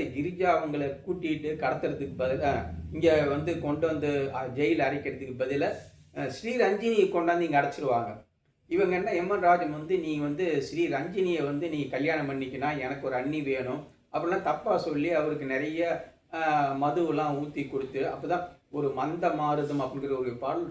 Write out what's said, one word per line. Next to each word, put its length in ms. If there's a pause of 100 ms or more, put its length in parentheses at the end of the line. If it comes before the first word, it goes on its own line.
(100)
கிரிஜா 400
அவங்கள 340 (160)
கூட்டிட்டு 560
கடத்துறதுக்கு 600
பதிலா, 360 (400)
இங்க 160 (160)
வந்து 360
கொண்டு 260
வந்து, 240 (240)
அ, 80 (120)
ஜெயில்ல 320
அடைக்கிறதுக்கு 520
பதிலா, 320 (440)
அ, 160
ஸ்ரீ 260
ரஞ்சினியை 520
கொண்டாந்து 380
இங்க 120
அடைச்சிருவாங்க. 520 (600)
இவங்க 260
என்ன, 160
எம் 180
என் 100
ராஜன் 320
வந்து, 260
"நீ 200
வந்து 260 (180)
ஸ்ரீ 260
ரஞ்சினியை 560
வந்து 240
நீ 200
கல்யாணம் 420
பண்ணிக்கினா, 380 (100)
எனக்கு 280
ஒரு 100
அண்ணி 260
வேணும்" 380 (280)
அப்படிலாம் 400
தப்பா 280
சொல்லி 340
அவருக்கு 360
நிறைய, 340 (540)
அ, 60 (380)
மதுவெல்லாம் 600
ஊத்தி 260
கொடுத்து, 420
அப்பதான் 380 (260)
ஒரு 240
மந்த 400
மாருதம் 480
அப்படிங்கிற 360
ஒரு 180
பாடல் 340